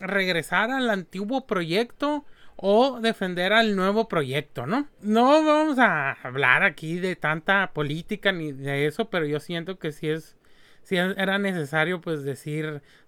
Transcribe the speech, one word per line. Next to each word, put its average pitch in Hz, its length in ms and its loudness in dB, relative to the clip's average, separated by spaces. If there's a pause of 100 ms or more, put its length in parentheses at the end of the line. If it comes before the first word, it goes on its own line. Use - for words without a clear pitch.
regresar 185 680 0
al 254 200 0
antiguo 202 560 -4
proyecto 220 800 -2 (320)
o 240 440 2
defender 190 520 -2
al 220 240 4
nuevo 202 320 0
proyecto, 139 580 -4
¿no? 262 220 -2 (120)
No 247 440 4
vamos 302 340 2
a 156 340 2 (100)
hablar 131 400 4
aquí 170 360 -2
de 180 180 -2
tanta 175 560 0
política 165 600 -2
ni 160 200 -6
de 139 340 -2
eso, 151 240 -4
pero 165 160 -2
yo 147 140 -2
siento 170 380 -8
que 156 140 -6
sí 156 160 -8
es, 160 280 -6 (460)
sí - 140 -4
era 190 420 0
necesario, 170 640 -2
pues, 156 240 -6
decir, 151 580 -6 (260)